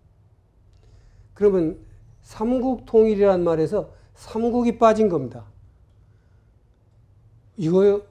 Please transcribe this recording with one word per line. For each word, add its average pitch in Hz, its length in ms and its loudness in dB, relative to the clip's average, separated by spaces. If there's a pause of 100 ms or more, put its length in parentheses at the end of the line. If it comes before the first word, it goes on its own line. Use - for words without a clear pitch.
(1300)
그러면 185 440 0 (440)
삼국통일이라는 220 1200 0
말에서 165 480 -2 (220)
삼국이 233 640 -4
빠진 220 320 2
겁니다. 127 360 -6 (2000)
이거 196 540 0